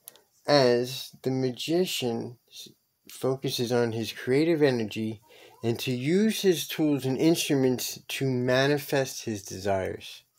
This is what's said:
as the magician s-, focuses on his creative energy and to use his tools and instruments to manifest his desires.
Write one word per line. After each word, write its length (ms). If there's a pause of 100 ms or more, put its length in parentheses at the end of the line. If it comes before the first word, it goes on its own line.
(460)
as 640 (120)
the 80
magician 1080 (120)
s-, 180 (420)
focuses 640
on 200
his 200
creative 500
energy 580 (420)
and 180
to 120
use 500
his 240
tools 380
and 120
instruments 920
to 200
manifest 960
his 180
desires. 840 (140)